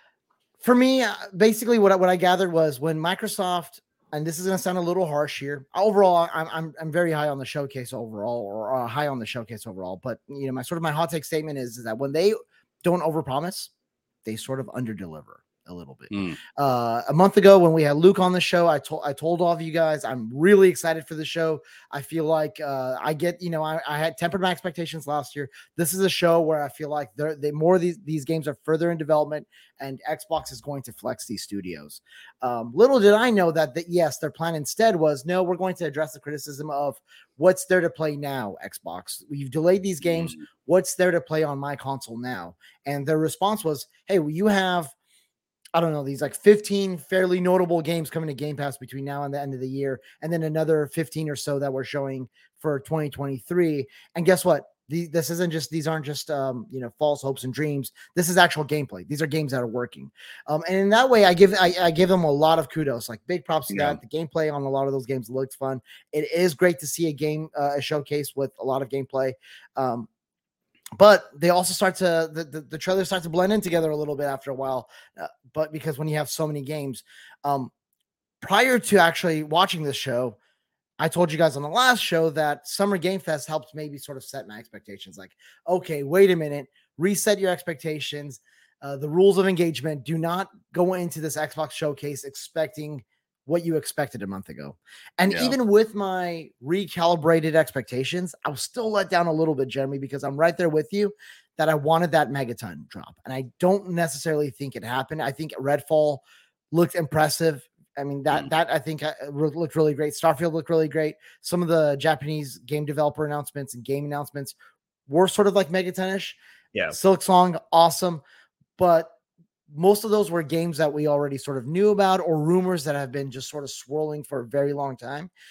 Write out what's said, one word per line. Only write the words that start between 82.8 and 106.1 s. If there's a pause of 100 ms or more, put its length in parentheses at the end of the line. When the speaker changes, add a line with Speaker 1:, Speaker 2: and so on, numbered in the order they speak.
Speaker 1:
Game
Fest
helped
maybe
sort
of
set
my
expectations.
Like, (360)
"Okay,
wait
a
minute, (280)
reset
your
expectations. (420)
Uh,
the
rules
of
engagement,
do
not (240)
go
into
this
Xbox
showcase
expecting (420)
what
you
expected
a
month
ago." (440)
And
Speaker 2:
Yeah.
Speaker 1:
even
with
my (140)
recalibrated
expectations, (100)
I
was
still
let
down
a
little
bit,
Jeremy,
because
I'm
right
there
with
you (460)
that
I
wanted
that
Megaton
drop.
And
I (140)
don't
necessarily
think
it
happened.
I
think
Redfall (500)